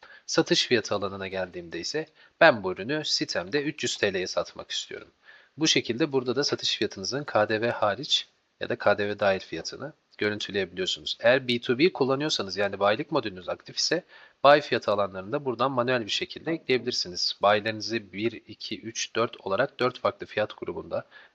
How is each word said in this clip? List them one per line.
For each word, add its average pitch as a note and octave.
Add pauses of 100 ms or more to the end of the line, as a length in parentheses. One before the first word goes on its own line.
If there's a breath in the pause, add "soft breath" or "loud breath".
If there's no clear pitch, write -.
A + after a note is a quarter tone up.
(260 loud breath)
Satış -
fiyatı A2+
alanına F#2+
geldiğimde F#2+
ise D#3 (340 soft breath)
ben B2+
bu F#2
ürünü C#3
sitemde G#2
üç D3+
yüz -
T G3+
L'ye F#2
satmak -
istiyorum. - (480 loud breath)
Bu D#3
şekilde C3+
burada B2+
da C#3+
satış -
fiyatınızın G#2+
K G#2+
D G#2+
V A#2
hariç G2+ (320)
ya F#2+
da A#2+
K G#2
D G2+
V G2+
dahil G2
fiyatını E2 (260)
görüntüleyebiliyorsunuz. F#2
Eğer B2
B A#2+
two A#2+
B F3
kullanıyorsanız C#3+
yani G2+
bayilik A2+
modülünüz F#2+
aktif -
ise - (400 loud breath)
bayi D3
fiyatı -
alanlarında G2+
buradan B2+
manuel B2
bir G2
şekilde -
ekleyebilirsiniz. A#2+
Bayilerinizi G#2
bir, G#2+
iki, -
üç, -
dört A2+
olarak G2+
dört B2
farklı -
fiyat -
grubunda F2 (300 loud breath)